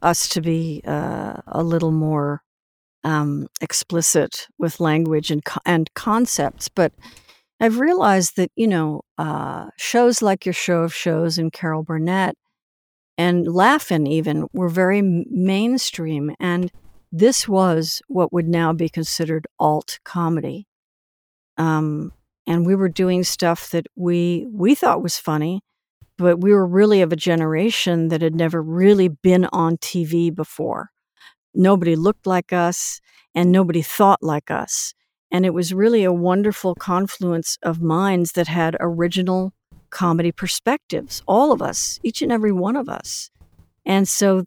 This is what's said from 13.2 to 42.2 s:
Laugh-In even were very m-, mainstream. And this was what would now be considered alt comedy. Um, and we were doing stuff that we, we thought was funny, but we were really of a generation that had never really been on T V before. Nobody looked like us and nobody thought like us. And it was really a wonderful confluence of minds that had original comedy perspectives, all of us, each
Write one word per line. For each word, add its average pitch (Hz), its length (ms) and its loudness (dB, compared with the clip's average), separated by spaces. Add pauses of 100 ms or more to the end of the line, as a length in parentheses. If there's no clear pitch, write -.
Laugh-In 180 580 2
even 156 460 -2
were 185 160 -2
very 185 300 2
m-, 185 320 2
mainstream. 180 1080 -2
And 180 320 -2 (420)
this 208 360 4
was 180 600 0
what 180 240 0
would 170 160 0
now 165 260 2
be 165 160 -2
considered 160 560 -4 (120)
alt 151 460 -2
comedy. 170 600 -4 (880)
Um, 156 560 -2 (340)
and 170 200 2
we 190 80 4
were 190 160 0
doing 185 340 0
stuff - 460 -2
that 170 160 -4 (100)
we, 175 540 0
we 214 240 4
thought 180 280 0
was - 160 -4
funny, 160 440 -4 (560)
but 175 240 4
we 202 100 6
were 196 140 4
really 202 340 4
of 165 120 2
a 170 40 -2
generation 165 920 0
that 160 140 0
had 160 120 0
never 165 280 0
really 185 460 4
been 180 440 4
on 165 260 2
T - 260 -4
V 170 260 0
before. - 600 -8 (640)
Nobody 185 420 4
looked 175 300 0
like 185 260 -2
us 175 480 -2 (340)
and 175 160 4
nobody 180 320 4
thought 196 400 2
like 151 280 -4
us. - 420 -6 (400)
And 180 120 2
it 180 100 2
was 175 200 -2
really 214 300 4
a 185 80 4
wonderful 185 640 0
confluence 180 840 -4
of 165 200 -4
minds 175 500 0
that 170 140 0
had 165 320 -2
original 180 720 -2 (380)
comedy 170 420 0
perspectives, - 920 -6
all 254 260 4
of - 80 0
us, - 420 -6
each 226 200 -4